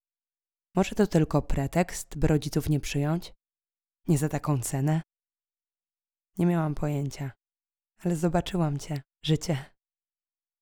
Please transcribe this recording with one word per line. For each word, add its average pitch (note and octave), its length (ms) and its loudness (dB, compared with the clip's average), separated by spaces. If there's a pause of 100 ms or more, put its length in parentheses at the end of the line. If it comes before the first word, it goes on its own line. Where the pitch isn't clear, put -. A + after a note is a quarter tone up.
(760)
Może - 200 2
to G#3 120 4
tylko D#3 360 2
pretekst, - 760 -2
by D3 80 4
rodziców D3+ 420 2
nie D3+ 120 2
przyjąć? D3 540 -4 (720)
Nie D#3 100 6
za D3+ 100 0
taką C#3+ 320 -2
cenę? D3 420 0 (1400)
Nie F3 80 4
miałam D#3+ 280 2
pojęcia, C#3+ 580 -4 (680)
ale F3 180 -2
zobaczyłam E3 600 0
cię, C#3+ 240 -8 (220)
życie. D3+ 500 -2 (880)